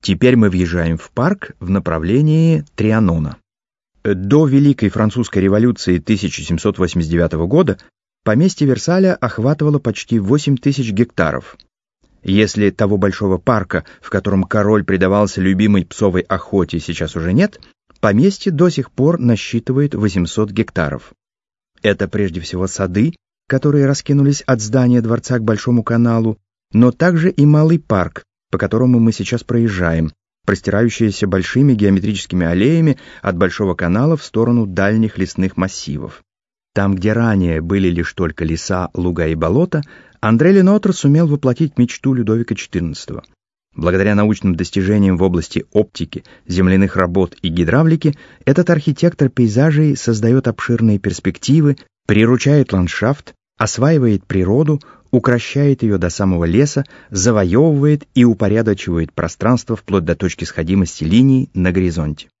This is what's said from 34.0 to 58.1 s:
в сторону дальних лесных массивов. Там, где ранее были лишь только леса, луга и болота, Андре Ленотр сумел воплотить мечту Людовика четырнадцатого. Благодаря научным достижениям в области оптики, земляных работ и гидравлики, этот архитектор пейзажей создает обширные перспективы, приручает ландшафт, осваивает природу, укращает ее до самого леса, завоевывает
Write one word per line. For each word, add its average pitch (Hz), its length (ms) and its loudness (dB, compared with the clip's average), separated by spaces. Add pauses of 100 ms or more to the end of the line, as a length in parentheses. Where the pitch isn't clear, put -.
в 147 80 -12
сторону 117 440 0
дальних 104 500 -2
лесных 92 400 -4
массивов. - 640 -8 (540)
Там, 98 180 0
где 98 200 -2
ранее 95 480 0
были 95 260 0
лишь 85 260 -2
только 82 320 -4
леса, 85 480 -4
луга 90 320 -4
и 80 80 -2
болота, 120 480 -2 (400)
Андре 117 300 2
Ленотр 196 420 4
сумел 151 320 2
воплотить 143 540 -2
мечту 131 340 0
Людовика 113 400 -2
четырнадцатого. 82 720 -8 (520)
Благодаря 95 380 2
научным 104 420 0
достижениям 95 600 0
в 87 60 2
области 87 480 -2
оптики, - 520 -4 (240)
земляных 92 480 2
работ 90 460 0
и 92 60 -6
гидравлики, 143 680 0 (300)
этот 170 240 0
архитектор 156 600 0
пейзажей 139 680 0
создает 117 500 0
обширные 113 520 0
перспективы, 135 800 0 (280)
приручает 123 680 2
ландшафт, 98 600 -2 (240)
осваивает 117 680 0
природу, 127 540 0 (320)
укращает 123 720 0
ее 101 160 0
до 87 100 0
самого 90 360 0
леса, 139 400 0 (260)
завоевывает 123 1040 2